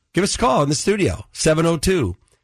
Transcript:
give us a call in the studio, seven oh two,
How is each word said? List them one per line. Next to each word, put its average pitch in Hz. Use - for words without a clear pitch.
give 170
us 202
a -
call 233
in 143
the 147
studio, 180
seven 160
oh 170
two, 151